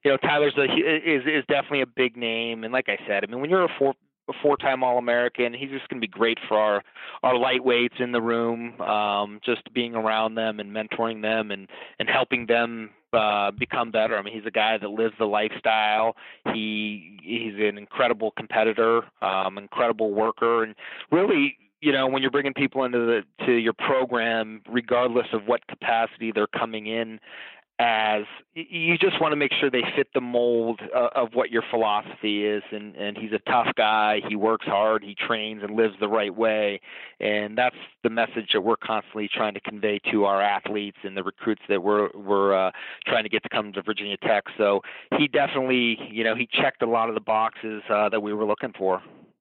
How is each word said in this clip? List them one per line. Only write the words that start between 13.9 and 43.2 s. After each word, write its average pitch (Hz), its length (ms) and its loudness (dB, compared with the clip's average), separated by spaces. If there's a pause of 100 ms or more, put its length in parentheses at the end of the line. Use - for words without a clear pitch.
better. 110 260 0
I 98 40 -2
mean, 104 120 -10
he's 107 120 -10
a 110 60 -6
guy 110 260 2
that 101 120 -6
lives 110 300 -2
the 113 60 2
lifestyle. 107 920 2 (380)
He, 107 680 -6
he's 110 340 -6
an 104 220 0
incredible 110 600 -2
competitor, 113 640 2 (200)
um, 95 360 -2
incredible 110 560 -2
worker, 113 500 2
and 110 120 -6 (360)
really, 160 460 2 (220)
you 151 120 2
know, 135 160 2
when 135 160 0
you're 131 80 0
bringing 139 240 0
people 135 300 0
into 123 120 0
the, 117 480 0
to 127 60 4
your 113 220 4
program, 117 920 -2
regardless 120 640 0
of 107 140 -2
what 120 220 0
capacity 113 680 -2
they're 104 140 0
coming 110 400 -6
in 113 320 -6 (580)
as, 110 460 2 (320)
y-, 160 120 -10
you 170 300 0
just 180 240 2
wanna 156 140 2
make 147 240 0
sure 143 100 2
they 123 140 2 (120)
fit 139 200 2
the 135 40 2
mold, 120 640 2 (140)
uh, 123 180 4
of 120 220 0
what - 160 2
your 113 180 2
philosophy 104 720 0
is. 104 280 0
And, 104 240 -12
and 101 200 -6
he's 107 160 -8
a 107 60 -2 (100)
tough 120 200 2 (100)
guy. 107 500 2
He 107 80 -4
works 110 300 0
hard, 107 380 2
he 101 100 -14
trains 107 480 -4
and 104 140 -6
lives 110 240 4
the 104 80 0
right 104 280 0
way. 107 460 0 (380)
And 104 360 -2
that's 123 220 2 (240)
the 117 80 2
message 113 440 -2
that 104 80 2
we're 110 140 2
constantly 107 560 -6
trying 107 220 -2
to 101 80 -10
convey 104 380 -2 (120)
to 104 140 4
our 98 160 4
athletes 101 600 -2
and 98 120 -10
the 98 60 -4
recruits 104 480 -4
that 98 140 2
we're, 104 320 4
we're, 98 400 4
uh, 95 160 4 (340)
trying 117 160 2